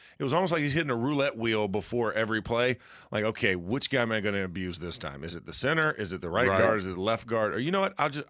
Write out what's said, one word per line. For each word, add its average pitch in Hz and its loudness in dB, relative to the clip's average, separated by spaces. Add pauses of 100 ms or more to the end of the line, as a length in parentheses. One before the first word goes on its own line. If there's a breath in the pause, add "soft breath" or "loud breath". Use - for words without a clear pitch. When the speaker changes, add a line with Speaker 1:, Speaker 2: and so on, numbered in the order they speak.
(220 loud breath)
Speaker 1:
it - -2
was 135 0
almost 175 2
like 160 2
he's 143 0
hitting 151 0
a 120 0
roulette 139 0
wheel 110 2
before 107 -2
every 110 0
play. 120 0 (340 loud breath)
Like, 104 0
"Okay, 107 2
which 92 -2
guy 127 2
am 113 0
I 110 0
gonna 98 -2
abuse 90 -6
this 85 -6
time? 71 -10
Is 82 -8
it - -12
the 82 -10
center? 156 2
Is 95 -4
it 87 -6
the 87 -6
right 95 4
Speaker 2:
Right. 95 4
Speaker 1:
guard? 110 4
Is 92 -4
it 92 -4
the 92 -4
left 110 0
guard? 110 0
Or 107 0
you 147 0
know 196 2
what? 196 -2
I'll 147 2
just, 147 -8